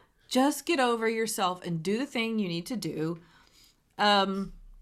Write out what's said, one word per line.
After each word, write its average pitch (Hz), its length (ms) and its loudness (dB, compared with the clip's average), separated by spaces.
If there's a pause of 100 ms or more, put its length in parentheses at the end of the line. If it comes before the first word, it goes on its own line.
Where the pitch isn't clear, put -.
(280)
just 277 400 2
get 339 120 2
over 233 300 2
yourself 220 560 -2
and 170 160 -4
do 190 160 0
the 269 80 -2
thing 226 320 -2
you 202 100 2
need 170 200 -4
to 262 100 -4
do. 160 420 -4 (800)
Um, 196 560 2 (280)